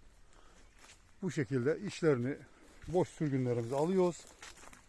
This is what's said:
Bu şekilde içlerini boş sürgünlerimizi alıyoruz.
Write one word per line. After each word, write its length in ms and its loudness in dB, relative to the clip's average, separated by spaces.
Bu 100 -2
şekilde 560 0
içlerini 480 2
boş 220 2
sürgünlerimizi 680 0
alıyoruz. 500 2